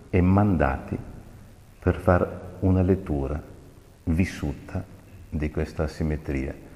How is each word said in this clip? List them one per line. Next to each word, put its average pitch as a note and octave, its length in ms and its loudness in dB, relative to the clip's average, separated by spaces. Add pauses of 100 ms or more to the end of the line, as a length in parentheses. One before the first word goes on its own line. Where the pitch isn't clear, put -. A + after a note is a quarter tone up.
e F#2 120 4
mandati F2 760 2 (800)
per F2 160 2
far - 640 2
una F#2 240 4
lettura D#2 580 0 (640)
vissuta E2+ 800 -2 (420)
di D2+ 240 -4
questa E2 320 -4
asimmetria D2+ 720 -4 (200)